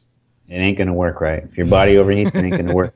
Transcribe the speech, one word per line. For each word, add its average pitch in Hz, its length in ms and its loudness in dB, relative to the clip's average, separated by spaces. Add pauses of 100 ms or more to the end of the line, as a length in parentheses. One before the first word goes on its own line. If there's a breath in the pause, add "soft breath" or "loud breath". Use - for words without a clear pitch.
(500)
it 87 60 -14
ain't 95 220 -2
gonna 92 160 -2
work 87 280 -2
right. 78 280 -4
If - 80 -20
your 87 100 -2
body 98 280 4
overheats, 98 400 2
it 95 80 0
ain't 92 140 -2
gonna 87 160 -4
work 90 220 -2